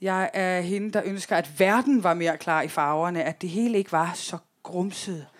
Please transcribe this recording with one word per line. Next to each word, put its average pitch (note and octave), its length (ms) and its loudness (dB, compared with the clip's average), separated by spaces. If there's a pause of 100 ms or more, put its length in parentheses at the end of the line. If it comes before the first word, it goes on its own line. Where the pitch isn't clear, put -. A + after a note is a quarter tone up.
Jeg F#3+ 320 0
er F#3 280 0
hende, G3+ 320 -2
der G#3 120 2
ønsker, G3 320 -2
at E3 240 0
verden A3+ 440 4
var E3+ 100 4
mere E3 240 0
klar D#3+ 240 2
i D#3 60 -2
farverne, D#3+ 560 0
at D#3+ 180 -6
det F3+ 80 -6
hele A3+ 280 0
ikke G3 140 -2
var E3+ 220 2
så - 240 -8 (240)
grumset. F3+ 640 -6 (140)